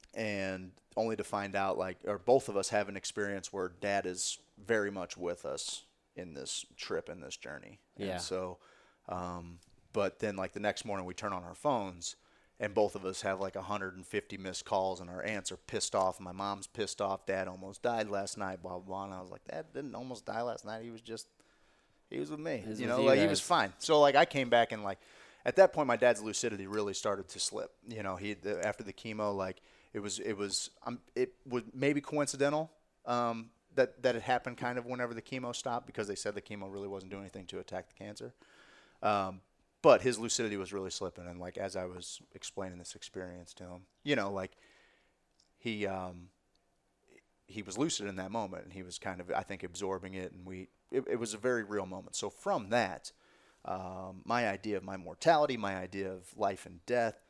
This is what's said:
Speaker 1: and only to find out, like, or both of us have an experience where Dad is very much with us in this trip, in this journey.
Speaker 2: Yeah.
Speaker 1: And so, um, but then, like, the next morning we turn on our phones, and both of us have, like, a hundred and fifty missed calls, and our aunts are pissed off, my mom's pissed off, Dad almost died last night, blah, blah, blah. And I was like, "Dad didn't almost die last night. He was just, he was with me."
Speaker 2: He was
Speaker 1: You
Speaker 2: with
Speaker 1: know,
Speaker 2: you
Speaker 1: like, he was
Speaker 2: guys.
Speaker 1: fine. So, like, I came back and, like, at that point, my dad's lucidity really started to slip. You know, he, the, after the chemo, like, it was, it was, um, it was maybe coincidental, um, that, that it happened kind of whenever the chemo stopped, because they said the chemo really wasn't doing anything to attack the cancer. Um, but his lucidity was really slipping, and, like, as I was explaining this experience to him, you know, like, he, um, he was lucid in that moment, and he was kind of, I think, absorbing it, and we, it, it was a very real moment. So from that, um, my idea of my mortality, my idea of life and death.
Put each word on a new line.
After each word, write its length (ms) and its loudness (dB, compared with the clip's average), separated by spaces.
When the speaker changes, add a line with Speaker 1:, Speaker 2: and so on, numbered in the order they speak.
Speaker 1:
and 580 -2
only 200 0
to 80 -4
find 320 -2
out, 220 2
like, 280 -2
or 120 0
both 300 6
of 80 -6
us 140 2
have 180 4
an 80 -8
experience 560 -4
where 180 -2
Dad 360 0
is 320 -2
very 280 2
much 260 -8
with 280 -4
us 380 -6
in 180 -10
this 320 -8
trip, 320 -4
in 100 -10
this 160 -10
journey. 440 -14
Speaker 2:
Yeah. 160 -4
Speaker 1:
And 80 -4
so, 380 -4
um, 500 -6
but 280 0
then, 180 -2
like, 160 -4
the 80 -6
next 240 0
morning 200 -4
we 80 -8
turn 200 -4
on 100 -4
our 120 -12
phones, 600 0
and 160 -2
both 220 6
of 80 -6
us 200 -4
have, 180 0
like, 160 -4
a 40 -4
hundred 360 -4
and 100 -14
fifty 300 -4
missed 260 -6
calls, 380 0
and 80 -10
our 160 -8
aunts 260 -4
are 60 -10
pissed 360 -4
off, 280 2
my 100 -10
mom's 360 -6
pissed 340 -4
off, 240 0
Dad 240 0
almost 320 -10
died 280 2
last 280 -2
night, 240 -4
blah, 180 -6
blah, 0 -
blah. 240 -6
And 100 -8
I 60 -8
was 100 -12
like, 160 -14
"Dad 280 -8
didn't 220 -8
almost 300 -10
die 160 -2
last 220 -2
night. 200 -8
He 60 -10
was 120 -14
just, 260 -10
he 80 -6
was 140 -4
with 80 -8
me." 240 -2
Speaker 2:
He 60 -6
was 100 -4
Speaker 1:
You 80 0
Speaker 2:
with 80 4
Speaker 1:
know, 80 4
Speaker 2:
you 60 8
Speaker 1:
like, 100 10
he 80 6
was 140 2
Speaker 2:
guys. 60 -6
Speaker 1:
fine. 320 4
So, 200 8
like, 160 10
I 80 12
came 260 2
back 220 8
and, 140 -4
like, 140 -4
at 120 4
that 160 12
point, 140 2
my 100 6
dad's 240 8
lucidity 440 -2
really 280 0
started 340 0
to 140 -12
slip. 320 -4
You 140 -6
know, 120 -2
he, 200 -4
the, 300 -2
after 200 -2
the 80 -8
chemo, 420 -2
like, 220 -2
it 60 -4
was, 200 -4
it 140 -2
was, 360 -2
um, 140 -4
it 200 0
was 180 -2
maybe 260 2
coincidental, 720 0
um, 440 0
that, 280 4
that 120 6
it 60 -2
happened 360 0
kind 200 -2
of 80 -4
whenever 280 -2
the 80 -6
chemo 320 -6
stopped, 340 -2
because 200 -2
they 80 -2
said 200 -4
the 60 -4
chemo 300 -8
really 160 -6
wasn't 240 -8
doing 120 -8
anything 240 -12
to 120 -8
attack 300 -8
the 60 -20
cancer. 380 -12
Um, 380 2
but 200 12
his 160 2
lucidity 400 0
was 160 -6
really 160 -4
slipping, 380 -8
and, 120 -12
like, 180 -10
as 180 -4
I 100 -2
was 340 -10
explaining 460 -8
this 160 -14
experience 580 -10
to 120 -14
him, 160 -12
you 120 2
know, 180 0
like, 200 -4
he, 260 -2
um, 440 -6
he 140 -8
was 160 -8
lucid 300 0
in 80 -6
that 160 -6
moment, 320 -4
and 100 -16
he 100 -10
was 140 -12
kind 240 -6
of, 100 -8
I 120 0
think, 200 -8
absorbing 520 -4
it, 160 -6
and 140 -18
we, 220 -10
it, 180 0
it 100 0
was 140 -4
a 40 -8
very 260 2
real 220 -2
moment. 300 -10
So 140 -2
from 400 -2
that, 420 0
um, 600 -8
my 220 4
idea 300 0
of 60 -4
my 140 -8
mortality, 600 4
my 180 0
idea 360 -4
of 120 -10
life 280 0
and 200 -16
death. 340 2